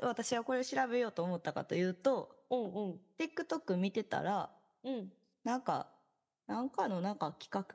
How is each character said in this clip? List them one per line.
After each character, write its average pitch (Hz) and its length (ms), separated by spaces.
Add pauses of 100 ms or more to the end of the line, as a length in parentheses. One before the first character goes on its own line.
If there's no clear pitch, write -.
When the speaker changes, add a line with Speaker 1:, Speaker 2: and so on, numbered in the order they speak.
Speaker 1:
私 - 320
は 233 100
こ 262 120
れ 254 40
を 254 60
調 269 220
べ 240 120
よ 233 100
う - 40
と 170 100
思 180 140
っ 170 40
た 156 120
か - 100
と - 120
い 170 80
う 185 100
と、 - 560
Speaker 2:
う 254 60
ん、 208 180
う 202 220
ん。 175 60 (160)
Speaker 1:
TikTok 320 600
見 190 160
て 214 100
た - 180
ら、 180 320 (300)
Speaker 2:
う 262 80
ん。 202 220 (320)
Speaker 1:
な 247 140
ん - 20
か、 147 280 (580)
な 214 140
ん 269 80
か 359 200
の、 185 100
な 196 140
ん 202 40
か、 165 220
企 - 100
画 196 140 (120)